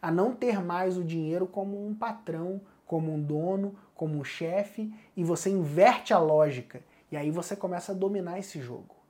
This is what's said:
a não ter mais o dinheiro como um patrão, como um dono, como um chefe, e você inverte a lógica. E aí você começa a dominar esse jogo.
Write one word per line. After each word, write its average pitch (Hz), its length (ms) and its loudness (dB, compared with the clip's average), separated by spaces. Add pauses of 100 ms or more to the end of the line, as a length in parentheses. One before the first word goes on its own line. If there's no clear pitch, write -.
a 165 100 -2
não 196 240 4
ter 226 280 0
mais 180 340 0
o 180 80 -2
dinheiro 165 420 -2
como 202 400 -6
um 214 80 -4
patrão, 196 680 -6 (260)
como 160 260 -2
um 151 80 -2
dono, 185 560 -2 (180)
como 156 240 -4
um 139 60 -6
chefe, 202 680 -4 (240)
e 180 60 0
você 165 280 0
inverte 185 640 6
a 196 60 8
lógica. 151 640 4 (280)
E 156 60 -4
aí 147 140 -2
você 170 240 -4
começa 180 380 -6
a - 20 -6
dominar 190 440 -2
esse 185 220 -10
jogo. 120 340 -12 (160)